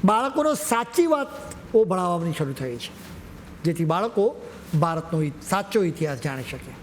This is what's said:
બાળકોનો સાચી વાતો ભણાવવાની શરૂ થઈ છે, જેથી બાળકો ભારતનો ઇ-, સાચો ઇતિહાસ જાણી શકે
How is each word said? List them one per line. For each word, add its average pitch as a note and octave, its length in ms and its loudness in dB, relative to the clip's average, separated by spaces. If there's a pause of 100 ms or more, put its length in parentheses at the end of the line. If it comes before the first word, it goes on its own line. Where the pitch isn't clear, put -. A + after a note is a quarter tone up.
બાળકોનો C4+ 480 4 (100)
સાચી A#3+ 440 2
વાતો - 760 2
ભણાવવાની F3 500 0
શરૂ C3+ 200 -2
થઈ B2 220 -6
છે, - 140 -10 (720)
જેથી E3+ 240 2
બાળકો G3 380 2 (560)
ભારતનો E3 420 0
ઇ-, D3 200 -2
સાચો G3+ 420 0
ઇતિહાસ D3+ 360 -2
જાણી C3 300 -6
શકે B2+ 220 -12 (100)